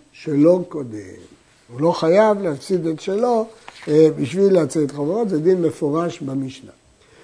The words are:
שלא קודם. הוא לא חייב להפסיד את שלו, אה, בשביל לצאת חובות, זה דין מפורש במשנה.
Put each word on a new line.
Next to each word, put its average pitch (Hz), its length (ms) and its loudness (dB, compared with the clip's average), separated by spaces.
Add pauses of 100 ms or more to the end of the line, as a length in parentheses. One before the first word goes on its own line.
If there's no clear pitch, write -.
(120)
שלא 160 480 2 (100)
קודם. 120 280 -12 (760)
הוא 127 80 -8
לא 170 100 2
חייב 196 500 2
להפסיד 165 460 -4
את 160 120 -4
שלו, 226 460 -2 (420)
אה, 156 200 6 (120)
בשביל 180 400 2
לצאת 147 320 -2
חובות, 170 380 -4
זה 160 100 -2
דין 180 220 2
מפורש 160 600 -2
במשנה. 135 500 -8 (520)